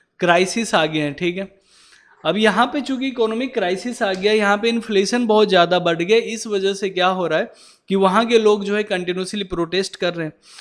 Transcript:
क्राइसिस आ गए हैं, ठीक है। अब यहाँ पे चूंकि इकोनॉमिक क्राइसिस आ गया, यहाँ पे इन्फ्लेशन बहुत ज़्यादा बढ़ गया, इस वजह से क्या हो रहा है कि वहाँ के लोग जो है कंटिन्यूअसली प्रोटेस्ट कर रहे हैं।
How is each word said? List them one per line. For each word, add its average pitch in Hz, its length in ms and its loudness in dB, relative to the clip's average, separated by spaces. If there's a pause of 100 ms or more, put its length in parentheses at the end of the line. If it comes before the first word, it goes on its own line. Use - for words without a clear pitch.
(180)
क्राइसिस 185 560 0
आ 160 120 2
गए 156 140 -2
हैं, 147 140 -4
ठीक 175 220 -4
है। 190 120 -10 (760)
अब 165 120 0
यहाँ 214 300 2
पे 285 140 -4
चूंकि 262 260 -4
इकोनॉमिक 240 480 -2
क्राइसिस 196 480 -4
आ 196 100 0
गया, 190 200 0
यहाँ 208 240 2
पे 220 120 0
इन्फ्लेशन 233 580 0
बहुत 214 220 4
ज़्यादा 175 300 4
बढ़ 170 240 0
गया, 214 160 2
इस 220 280 -6
वजह 196 280 -2
से 196 160 -6
क्या 180 160 0
हो 185 200 0
रहा 156 120 0
है 226 140 -4 (360)
कि 190 60 0
वहाँ 196 320 4
के 233 120 6
लोग 208 260 2
जो 202 120 -2
है 214 60 0
कंटिन्यूअसली 185 600 -6
प्रोटेस्ट 175 520 -4
कर 175 180 -2
रहे 165 120 -6
हैं। 151 60 -8 (280)